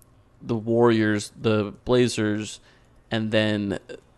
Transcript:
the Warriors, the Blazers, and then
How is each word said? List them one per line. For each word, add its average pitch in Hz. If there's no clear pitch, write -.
the -
Warriors, 110
the 107
Blazers, 110
and 110
then 107